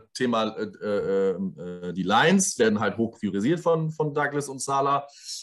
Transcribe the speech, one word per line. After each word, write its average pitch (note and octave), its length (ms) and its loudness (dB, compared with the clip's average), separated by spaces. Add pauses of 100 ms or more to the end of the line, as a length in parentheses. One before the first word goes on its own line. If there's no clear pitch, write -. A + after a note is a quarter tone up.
(140)
Thema, A2+ 420 0
äh, - 80 -4
äh, F#2 1300 -2
äh, E2+ 40 -6
die F2+ 100 -2
Lines D3 560 4
werden A2 200 4
halt G#2 180 -2
hoch A2 200 -2
priorisiert G#2 440 0
von, D#3+ 280 2
von D3+ 240 -2
Douglas C#3+ 340 -2
und C3 140 -10
Salah, C#3 460 0 (360)